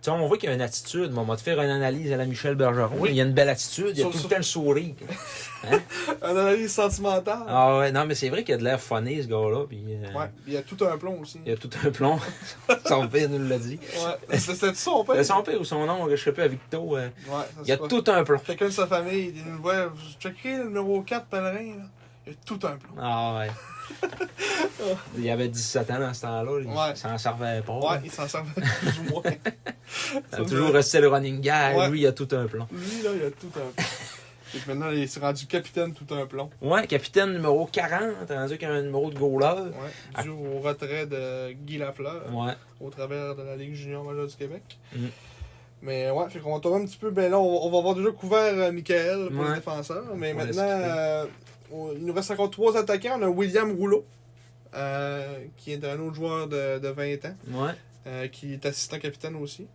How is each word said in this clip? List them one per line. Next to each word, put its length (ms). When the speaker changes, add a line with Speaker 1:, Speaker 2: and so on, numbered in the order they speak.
Speaker 1:
sais, 100
on 160
voit 100
qu'il 100
y 40
a 20
une 80
attitude. 480
Bon, 120
on 20
va 120
te 60
faire 180
une 100
analyse 420
à 40
la 80
Michel 300
Bergeron. 440
Speaker 2:
Oui. 120
Speaker 1:
Il 60
y 40
a 40
une 80
belle 160
attitude, 460
il 40
y 20
a 40
Speaker 2:
Sur, 80
Speaker 1:
tout 60
Speaker 2:
sur 100
Speaker 1:
le 40
temps 60
le 60
sourire. 560
Speaker 2:
<laughs> 40
Speaker 1:
Hein ? 120
Speaker 2:
Une 160
analyse 340
sentimentale. 760
Speaker 1:
Ah 320
ouais, 100
non, 160
mais 80
c'est 140
vrai 160
qu'il 100
a 40
de 40
l'air 180
funny, 440
ce 20
gars-là, 420
puis, 200
euh, 280
Speaker 2:
Ouais, 140
il 60
y 40
a 60
tout 220
un 120
plomb 220
aussi. 260
Speaker 1:
il 60
y 20
a 40
tout 120
un 60
plomb. 300
<laughs> 340
Son 220
père 200
nous 160
l'a 140
dit. 180
Speaker 2:
Ouais, 80
c'est, 160
c'est 220
son 280
père. 120
Speaker 1:
C'est 80
son 180
père 180
ou 40
son 240
oncle, 260
je 80
sais 80
plus, 140
à 20
Victo, 500
euh, 120
Speaker 2:
Ouais, 240
ça 140
Speaker 1:
il 60
y 20
a 40
Speaker 2:
se 60
peut. 60
Speaker 1:
tout 200
un 140
plomb. 160
Speaker 2:
Quelqu'un 280
de 40
sa 160
famille, 480
il 180
nous 80
voit, 280
vous 100
checkez 380
le 80
numéro 360
quatre, 240
Pellerin, 500
là. 80
Il 60
y 20
a 100
tout 180
un 120
plomb. 200
Speaker 1:
Ah 440
ouais. 100
Speaker 2:
<laughs> 1160
Speaker 1:
Il 100
avait 200
dix-sept 420
ans 80
dans 160
ce 80
temps-là, 380
il 80
Speaker 2:
Ouais. 260
Speaker 1:
s'en 240
servait 440
pas, 160
Speaker 2:
Ouais, 180
Speaker 1:
là. 80
Speaker 2:
il 60
s'en 180
servait 260
<laughs> 260
plus 200
ou 140
moins. 80
Speaker 1:
<laughs> 100
Ça 60
a 20
Speaker 2:
Ça, 60
Speaker 1:
toujours 240
Speaker 2:
c'est 80
Speaker 1:
resté 240
le 80
running 320
gag, 360
Speaker 2:
Ouais. 140
Speaker 1:
lui, 120
il 40
a 60
tout 200
un 140
plomb. 240
Speaker 2:
Lui, 320
là, 140
il 100
a 40
tout 160
un 160
plomb. 40
Speaker 1:
<laughs> 800
Speaker 2:
Et 120
maintenant, 240
il 160
s'est 140
rendu 260
capitaine 460
tout 220
un 100
plomb. 240
Speaker 1:
Ouais, 240
capitaine 480
numéro 320
quarante, 640
rendu 260
qu'un 240
numéro 300
de 80
goaler. 420
Speaker 2:
Ouais, 180
Speaker 1:
À 80
Speaker 2:
dû 80
au 300
retrait 440
de 480
Guy 240
Lafleur, 580
Speaker 1:
Ouais. 200
Speaker 2:
au 80
travers 480
de 60
la 140
Ligue 180
junior 300
majeure 220
du 100
Québec. 260
Speaker 1:
Mm. 100
Speaker 2:
Mais 280
ouais, 200
fait 80
qu'on 160
va 60
tomber 220
un 40
petit 100
peu, 140
ben 200
là, 80
on, 280
on 40
va 80
avoir 160
déjà 160
couvert, 460
euh, 160
Michael 580
pour 120
Speaker 1:
Ouais. 80
Speaker 2:
les 60
défenseurs, 480
mais 160
Speaker 1:
Pour 120
Speaker 2:
maintenant, 200
Speaker 1:
les 60
skipper. 180
Speaker 2:
euh, 360
on, 220
il 140
nous 80
reste 160
encore 200
trois 280
attaquants. 400
On 60
a 40
William 420
Rouleau, 360
euh, 640
qui 140
est 120
un 160
autre 140
joueur 340
de, 300
de 100
vingt 380
ans, 100
Speaker 1:
Ouais. 240
Speaker 2:
euh, 220
qui 260
est 120
assistant 320
capitaine 380
aussi. 380